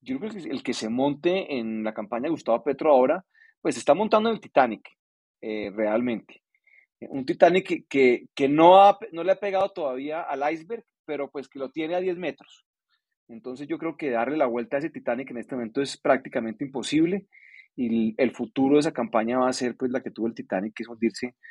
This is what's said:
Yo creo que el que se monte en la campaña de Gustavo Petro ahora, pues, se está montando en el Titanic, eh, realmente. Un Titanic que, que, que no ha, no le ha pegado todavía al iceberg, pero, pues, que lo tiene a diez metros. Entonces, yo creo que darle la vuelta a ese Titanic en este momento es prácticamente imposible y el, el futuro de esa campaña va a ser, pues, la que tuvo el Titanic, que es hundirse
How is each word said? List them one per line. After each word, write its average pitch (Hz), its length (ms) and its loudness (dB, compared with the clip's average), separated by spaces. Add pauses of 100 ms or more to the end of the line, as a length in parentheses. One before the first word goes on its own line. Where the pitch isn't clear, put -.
Yo 131 180 -8
creo 208 120 -8
que 107 80 -12
el 135 240 -8
que 123 100 -4
se 110 160 -6
monte 147 680 -2
en 110 240 -6
la 107 100 -4
campaña 113 300 -8
de 156 80 -4
Gustavo 117 320 0
Petro 147 280 0
ahora, 135 320 4 (380)
pues, 160 140 -2
se - 40 -10
está - 140 4
montando 214 360 2
en 226 60 -2
el - 60 -14
Titanic, 117 400 2 (600)
eh, 107 340 -6
realmente. 110 680 -2 (600)
Un 135 240 -10
Titanic 170 420 4
que, - 180 -4
que, 127 400 4 (100)
que 139 140 2
no 165 320 10
ha, 202 160 8 (140)
no 165 120 -10
le 180 80 0
ha 185 80 0
pegado 196 320 -2
todavía 147 500 -6
al 143 300 -4
iceberg, 165 320 -10 (220)
pero, 143 260 -8
pues, 135 160 -12
que - 120 -18
lo 131 120 -8
tiene 160 240 -6
a 180 40 0
diez 185 180 -4
metros. - 480 -10 (600)
Entonces, 127 400 -14
yo 160 100 -6
creo 160 180 -8
que 151 160 -6
darle 117 260 0
la 143 100 2
vuelta 120 280 -4
a 139 40 0
ese 156 100 -6
Titanic 127 420 -6
en 123 60 -10
este 117 180 -10
momento 117 260 -6
es 135 160 -6
prácticamente 131 680 -2
imposible 156 640 -2 (480)
y 113 340 0
el, 110 80 -10
el 120 180 2
futuro 135 400 0
de 147 60 6
esa 156 100 0
campaña 117 480 -2
va 127 100 2
a 127 40 -4
ser, 123 240 -4
pues, 127 140 -4
la 127 100 -4
que - 100 -10
tuvo 110 160 -4
el 117 60 -6
Titanic, 101 420 -6
que - 80 -10
es 113 60 -14
hundirse 117 460 -4 (160)